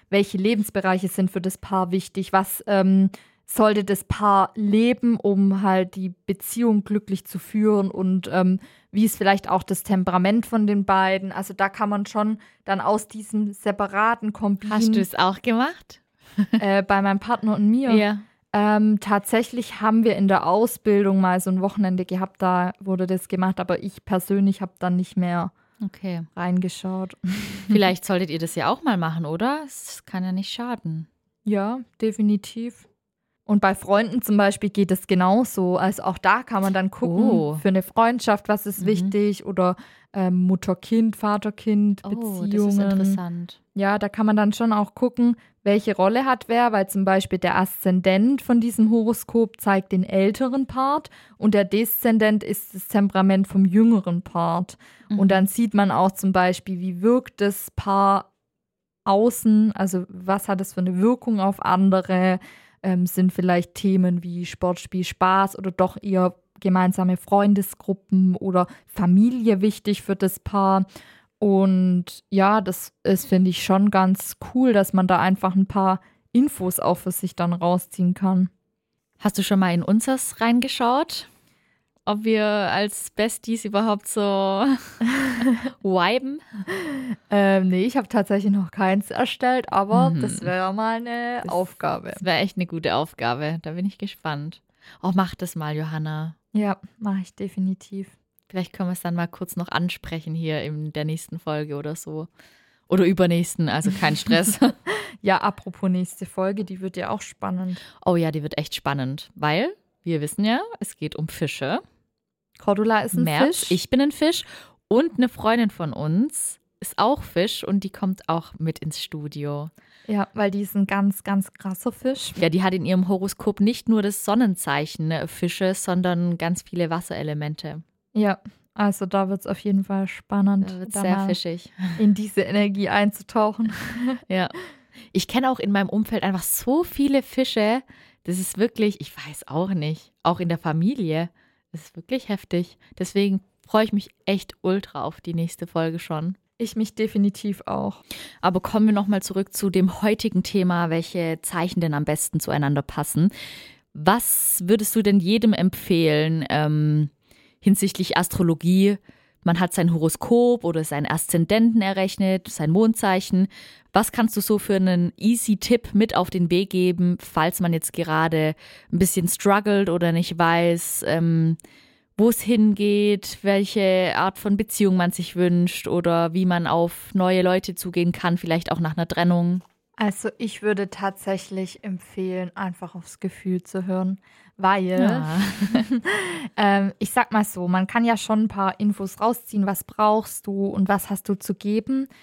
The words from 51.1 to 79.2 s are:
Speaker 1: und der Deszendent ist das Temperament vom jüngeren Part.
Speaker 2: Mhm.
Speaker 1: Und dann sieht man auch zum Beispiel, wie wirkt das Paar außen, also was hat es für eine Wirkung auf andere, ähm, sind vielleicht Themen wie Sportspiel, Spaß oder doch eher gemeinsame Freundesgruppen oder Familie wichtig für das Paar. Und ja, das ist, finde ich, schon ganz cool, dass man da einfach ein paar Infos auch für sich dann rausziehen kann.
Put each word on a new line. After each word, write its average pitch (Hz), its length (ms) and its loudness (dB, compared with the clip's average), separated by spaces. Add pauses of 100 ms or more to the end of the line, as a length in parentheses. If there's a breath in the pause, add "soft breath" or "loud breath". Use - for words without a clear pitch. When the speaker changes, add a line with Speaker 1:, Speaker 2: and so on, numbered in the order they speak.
Speaker 1:
und 208 160 2
der 202 100 4
Deszendent 214 800 2
ist - 300 -8
das 190 140 -14
Temperament 196 600 4
vom 196 160 4
jüngeren 190 580 4
Part. 170 540 -4 (320 soft breath)
Speaker 2:
Mhm. 208 120 -2
Speaker 1:
Und 196 100 6
dann 190 160 4
sieht 226 280 -2
man 202 160 4
auch 170 220 2
zum 190 200 -2
Beispiel, 180 480 0
wie 180 220 -6
wirkt 247 380 2
das 202 300 -2
Paar 196 640 0 (720)
außen, 214 680 4
also 185 360 -2
was 190 400 -4
hat 190 120 -2
es 190 140 -8
für 185 60 -4
eine 180 180 0
Wirkung 226 420 2
auf 196 240 -2
andere, 185 760 2 (420 loud breath)
ähm, 180 240 0
sind 185 260 2
vielleicht 175 420 0
Themen 180 480 2
wie 175 240 -8
Sportspiel, 180 580 -4
Spaß 190 540 2
oder 190 140 -6
doch 185 280 0
eher 185 360 0 (240)
gemeinsame 185 560 2
Freundesgruppen 196 1200 2
oder 180 300 0 (200 loud breath)
Familie 208 760 4
wichtig 208 420 -2
für 196 140 -2
das 190 240 -2
Paar. 190 460 2 (540 loud breath)
Und 190 920 2
ja, 196 300 4
das 190 320 -8 (120)
ist, 190 220 2
finde 185 240 4
ich, - 140 -4
schon 196 260 4
ganz 185 460 0 (180)
cool, 254 180 4
dass 196 200 4
man 185 140 4
da 180 140 4
einfach 190 340 0
ein 196 120 4
paar 190 340 0 (320 soft breath)
Infos 233 480 0
auch 175 160 2
für 185 160 -6
sich - 240 -6
dann 175 160 0
rausziehen 180 640 0
kann. 185 360 2 (720)